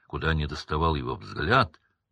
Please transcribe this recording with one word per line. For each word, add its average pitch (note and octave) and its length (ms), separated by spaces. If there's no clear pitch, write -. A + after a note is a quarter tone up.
куда D2+ 260
не D2+ 140
доставал D#2 480
его B1+ 200
взгляд, - 640